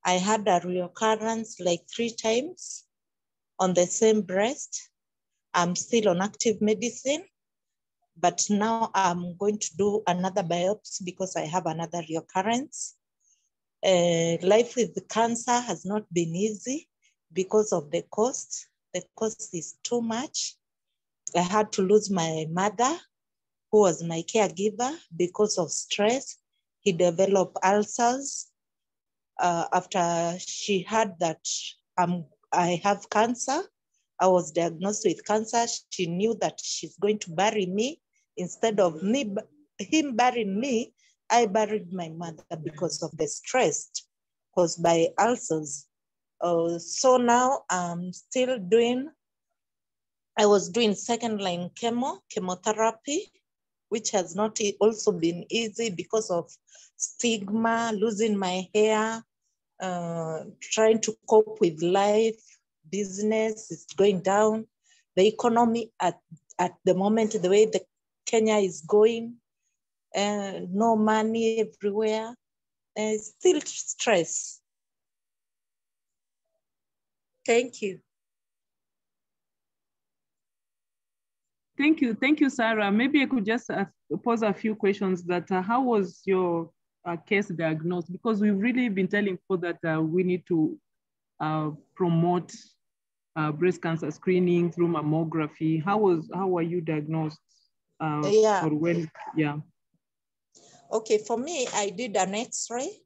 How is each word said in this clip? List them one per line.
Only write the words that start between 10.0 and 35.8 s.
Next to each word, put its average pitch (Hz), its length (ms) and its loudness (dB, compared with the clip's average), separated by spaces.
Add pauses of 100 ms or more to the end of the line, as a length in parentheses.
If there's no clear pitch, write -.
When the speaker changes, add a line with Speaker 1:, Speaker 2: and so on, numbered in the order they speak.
Speaker 1:
another 185 360 0
biopsy 175 600 -4
because 180 320 -6
I 156 80 -4
have 170 220 -4
another 165 440 -6
reoccurrence. 196 840 -4 (920)
Uh, 170 560 2
life 214 360 4
with 208 200 -2 (140)
cancer 233 500 0
has 220 240 -6
not 208 300 -4
been 165 200 0
easy 220 540 -4 (440)
because 208 400 0
of 151 180 -4
the 170 200 -2
cost. - 580 -4 (260)
The 180 80 -6 (140)
cost - 380 -8
is 160 300 -10
too 240 160 -2
much. 233 560 -6 (800)
I 175 40 4
had 214 320 0
to 196 100 0
lose 196 280 4
my 160 400 0
mother, 208 480 2 (720)
who 214 100 8
was 170 220 4
my 165 200 -4
caregiver, 208 720 0 (180)
because 180 440 0
of 156 120 -2
stress. - 680 -2 (440)
He 202 120 0
developed 180 680 2
ulcers. 233 840 0 (920)
Uh, 170 340 0
after 170 680 0
she - 440 -4
heard 214 360 -2
that, 165 220 -2 (560)
um, 175 300 0 (260)
I 170 320 2
have 202 240 0
cancer, 247 540 0 (580)
I 185 60 4
was 180 240 4
diagnosed 170 560 -2
with 165 180 -2
cancer, 220 400 0 (240)